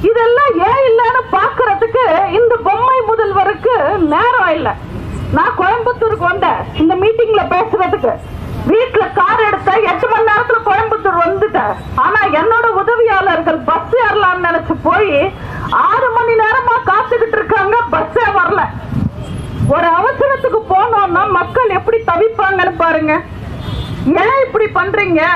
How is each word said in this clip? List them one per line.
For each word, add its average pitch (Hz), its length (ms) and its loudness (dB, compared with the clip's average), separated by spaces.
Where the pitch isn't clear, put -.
இதெல்லாம் 480 420 2
ஏன் 539 200 2
இல்லைன்னு 480 340 2
பாக்குறதுக்கு 440 680 0
இந்த 480 140 4
பொம்மை 466 320 2
முதல்வருக்கு 427 640 0
நேரம் 415 440 2
இல்ல. 247 120 -2
நான் 466 220 0
கோயம்புத்தூருக்கு 440 720 0
வந்தேன் 330 280 0
இந்த 330 120 4
மீட்டிங்ல 440 380 2
பேசுறதுக்கு. 370 580 0
வீட்டுல 440 320 2
கார் 415 300 2
எடுத்த 381 240 0
எட்டு 370 200 -2
மணி 453 180 2
நேரத்துல 466 280 2
கோயம்புத்தூர் 403 560 0
வந்துட்டேன். 370 500 0
ஆனா 415 140 0
என்னோட 453 280 2
உதவியாளர்கள் 392 760 0
பஸ் - 260 -2
ஏறலாம்னு 370 420 0
நினைச்சு 330 280 -2
போய் 349 260 2
ஆறு 508 300 2
மணி 466 240 2
நேரமா 480 340 2
காத்துக்கிட்டு 440 500 0
இருக்காங்க, 415 380 0
பஸ்ஸே 370 340 0
வரல. 349 240 0
ஒரு 339 140 2
அவசரத்துக்கு 508 640 0
போனோம்னா 392 500 2
மக்கள் 392 400 0
எப்படி 453 200 0
தவிப்பாங்கன்னு 381 720 0
பாருங்க. 311 320 2
ஏன் 539 220 2
இப்படி 427 220 0
பண்றீங்க? 381 420 0